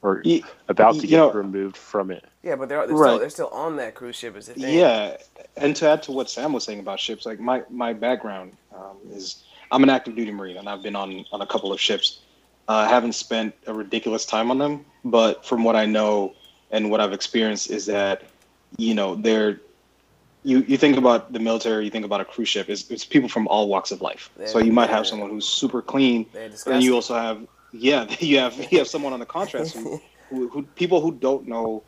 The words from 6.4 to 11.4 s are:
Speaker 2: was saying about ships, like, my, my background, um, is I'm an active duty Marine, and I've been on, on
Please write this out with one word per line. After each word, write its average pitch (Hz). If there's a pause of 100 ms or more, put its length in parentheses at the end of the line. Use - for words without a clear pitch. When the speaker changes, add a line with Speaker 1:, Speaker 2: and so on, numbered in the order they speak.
Speaker 2:
was 123
saying 104
about 98
ships, -
like, 110
my, 123
my 120
background, 107 (220)
um, 98 (160)
is 98 (280)
I'm 131
an 135
active 127
duty 110
Marine, 95
and 98
I've 101
been 104
on, 95
on 104